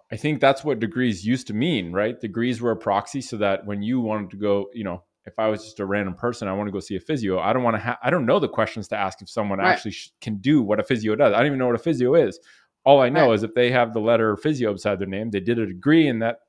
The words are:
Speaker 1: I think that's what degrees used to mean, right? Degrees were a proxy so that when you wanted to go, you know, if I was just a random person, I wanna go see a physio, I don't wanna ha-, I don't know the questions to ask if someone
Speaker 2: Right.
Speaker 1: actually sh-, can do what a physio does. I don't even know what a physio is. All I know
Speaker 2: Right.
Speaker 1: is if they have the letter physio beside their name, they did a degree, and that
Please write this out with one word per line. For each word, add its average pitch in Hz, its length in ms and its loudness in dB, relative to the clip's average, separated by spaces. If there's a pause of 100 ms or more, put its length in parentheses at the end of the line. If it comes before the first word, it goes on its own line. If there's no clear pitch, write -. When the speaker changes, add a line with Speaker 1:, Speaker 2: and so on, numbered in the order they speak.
(120)
Speaker 1:
I 113 60 -8
think 147 240 -2
that's 135 220 2
what 135 160 -2
degrees 107 460 -2
used 127 220 -2
to 107 60 -8
mean, 110 380 -2
right? 107 280 -2
Degrees 117 420 -4
were 120 100 0
a 110 60 -2
proxy 104 440 -2
so 120 160 -10
that 101 280 0
when 101 160 -6
you 123 200 -2
wanted 107 300 -4
to 101 60 -16
go, 101 360 0
you 113 100 -10
know, 90 200 -8 (220)
if - 140 -12
I 110 80 0
was 107 160 -2
just - 180 -16
a 98 40 -2
random 95 300 -2
person, 120 320 -6
I 95 60 -4
wanna 104 180 -4
go 98 80 -6
see 98 160 -8
a 90 60 -6
physio, 104 380 -2
I 98 140 0
don't 127 100 0
wanna 113 160 0
ha-, 117 220 -6
I 123 80 -2
don't 156 160 0
know 117 140 4
the 113 100 0
questions 110 400 -4
to 107 80 -4
ask 95 240 -4
if 95 80 -18
someone 101 300 -2
Speaker 2:
Right. 98 120 2
Speaker 1:
actually - 200 -2
sh-, - 200 -16 (100)
can 107 160 -6
do 131 240 4
what 104 180 0
a - 40 -2
physio 107 320 0
does. 120 180 4
I 104 40 2
don't 131 100 4
even 139 120 -2
know 127 80 0
what 117 80 2
a 113 40 -4
physio 131 360 0
is. 120 240 2 (460)
All 139 160 8
I 123 80 4
know 147 180 4
Speaker 2:
Right. 117 60 6
Speaker 1:
is 104 100 2
if 110 100 -6
they 123 180 4
have 120 220 2
the 113 60 -2
letter 110 380 2
physio 127 340 0
beside 98 280 -2
their 95 100 -4
name, 104 220 -6
they 101 100 -2
did 117 180 0
a 110 60 -2
degree, 143 420 2
and 117 140 -2
that 117 280 -2